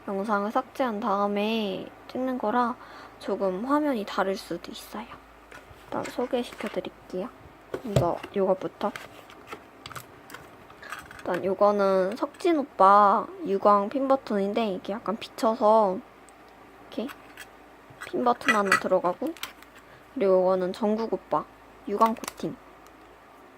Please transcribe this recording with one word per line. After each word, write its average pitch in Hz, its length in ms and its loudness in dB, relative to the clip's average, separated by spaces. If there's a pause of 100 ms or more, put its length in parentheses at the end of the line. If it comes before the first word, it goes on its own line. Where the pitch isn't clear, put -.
영상을 202 420 -2
삭제한 254 480 -2
다음에 202 880 0 (220)
찍는 254 300 -4
거라 247 360 0 (460)
조금 196 440 -2
화면이 277 400 0
다를 190 300 -2
수도 - 380 -10
있어요. - 340 -14 (760)
일단 - 180 -6
소개시켜드릴게요. 240 1300 -6 (560)
먼저 196 340 0 (160)
요거부터. 190 560 -2 (2250)
일단 180 260 -4
요거는 196 720 2
석진 320 420 0
오빠 202 720 6 (180)
유광 202 440 4
핀 269 180 -2
버튼인데, 214 640 0
이게 190 200 -8
약간 196 240 -6
비쳐서 220 840 2 (880)
이렇게 226 180 -8 (1000)
핀 254 180 -4
버튼 240 320 2
하나 196 140 2
들어가고, 247 640 2 (840)
그리고 196 260 2
요거는 185 320 2
정국 214 400 -2
오빠 170 320 -4 (420)
유광 220 300 2
코팅. - 400 -8 (1000)